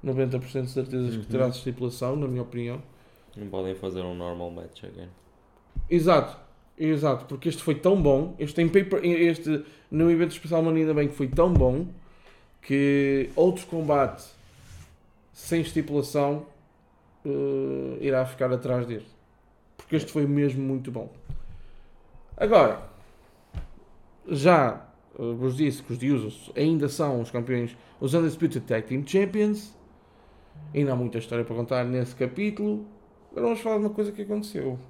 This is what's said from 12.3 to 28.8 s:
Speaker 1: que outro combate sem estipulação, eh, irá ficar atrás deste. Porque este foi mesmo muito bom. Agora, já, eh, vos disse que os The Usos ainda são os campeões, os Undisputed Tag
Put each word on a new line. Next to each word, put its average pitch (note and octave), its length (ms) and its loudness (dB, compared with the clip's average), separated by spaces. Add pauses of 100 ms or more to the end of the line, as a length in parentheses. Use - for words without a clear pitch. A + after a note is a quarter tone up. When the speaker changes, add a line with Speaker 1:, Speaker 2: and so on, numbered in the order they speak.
Speaker 1:
que C#3 720 2
outro F3+ 320 4
combate D3 580 0 (1080)
sem - 300 -2
estipulação, D3 840 -2 (800)
eh, C3+ 760 -2
irá C3 260 2
ficar B2+ 260 -2
atrás B2 340 -2
deste. A2+ 220 -10 (680)
Porque - 200 -4
este D3+ 160 -2
foi D3 140 2
mesmo C#3+ 360 2
muito C3+ 280 -4
bom. A#2 200 -8 (1300)
Agora, F3 480 6 (1400)
já, C#3+ 580 4 (320)
eh, A#2+ 160 -4
vos B2+ 220 -2
disse C#3 260 0
que - 100 -10
os B2 60 -6
The B2 80 -2
Usos A#2+ 500 -2
ainda D3 320 2
são C3+ 320 -2
os A#2 100 -6
campeões, A#2+ 460 -2 (240)
os C3+ 140 -2
Undisputed E3 500 2
Tag A2+ 220 -2